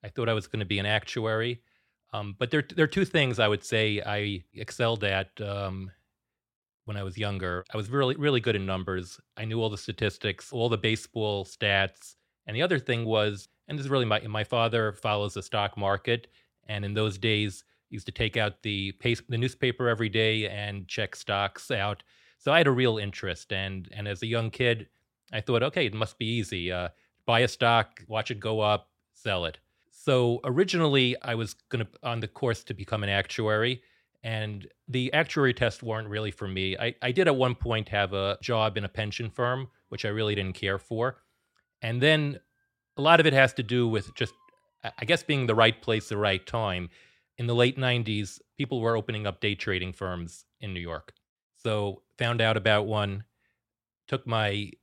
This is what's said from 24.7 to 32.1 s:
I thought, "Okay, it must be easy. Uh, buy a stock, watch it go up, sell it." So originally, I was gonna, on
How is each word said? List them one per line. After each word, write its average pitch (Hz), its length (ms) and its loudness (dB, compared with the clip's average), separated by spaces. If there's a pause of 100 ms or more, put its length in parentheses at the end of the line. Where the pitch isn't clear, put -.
I 110 80 -4
thought, 117 220 2
"Okay, 151 240 0
it 101 80 -4
must 107 240 -4
be 113 80 -4
easy. 95 440 -2
Uh, 90 180 -4 (360)
buy 117 140 4
a 123 80 6
stock, 117 600 2
watch 110 220 -4
it 110 100 -6
go 110 200 -2
up, 104 300 2 (240)
sell 92 320 -2
it." 80 120 -6 (320)
So 123 540 2
originally, 139 800 4
I 120 100 -4
was 113 220 -4 (140)
gonna, 113 180 -4 (160)
on 117 160 -4